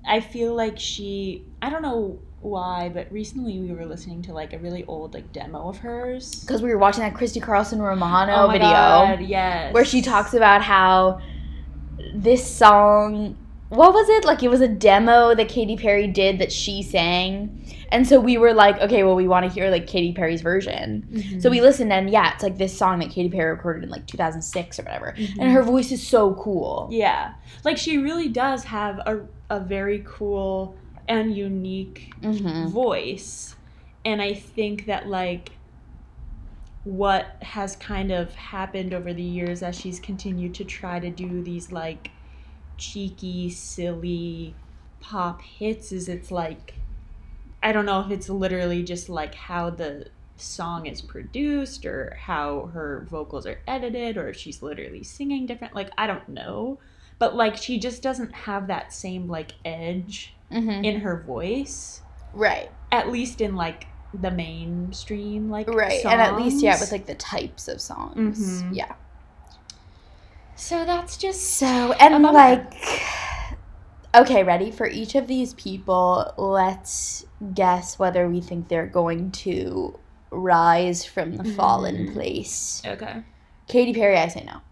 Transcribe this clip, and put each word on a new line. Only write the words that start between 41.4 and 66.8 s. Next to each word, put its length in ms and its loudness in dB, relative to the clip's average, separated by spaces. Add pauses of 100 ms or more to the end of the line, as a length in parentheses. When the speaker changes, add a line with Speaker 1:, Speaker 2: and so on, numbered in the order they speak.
Speaker 1:
these, 280 -10
like, 400 -10 (680)
cheeky, 720 -10
silly 1040 -8 (460)
pop 420 -8
hits 500 -8
is 160 -8
it's, 220 -12
like, 440 -8 (880)
I 100 0
don't 140 0
know 140 0
if 100 -8
it's 180 -8
literally 540 -4
just, 260 -10
like, 260 -10
how 360 -6
the 380 -10 (280)
song 500 -10
is 140 -14
produced 840 -6
or 340 -10
how 540 -6
her 360 -10
vocals 360 -12
are 200 -12
edited 520 -8
or 100 -8
if 80 -12
she's 260 -16
literally 400 -14
singing 440 -8
different. 280 -14
Like, 220 -10
I 100 -4
don't 220 -8
know. 500 -10 (400)
But, 180 0
like, 200 0
she 220 -8
just 240 -8
doesn't 320 -6
have 340 -8
that 240 -8
same, 360 -10
like, 240 -10 (140)
edge 640 -10 (220)
Speaker 2:
Mm-hmm. 320 -4
Speaker 1:
in 160 -2
her 260 -4
voice. 760 -8 (320)
Speaker 2:
Right. 360 0 (220)
Speaker 1:
At 180 2
least 300 -6
in, 160 -2
like, 300 -6 (260)
the 180 -6
mainstream, 1200 -8
like, 180 -4
Speaker 2:
Right. 360 0
And 160 4
at 160 4
least, 260 0
yeah, 100 6
Speaker 1:
songs. 100 2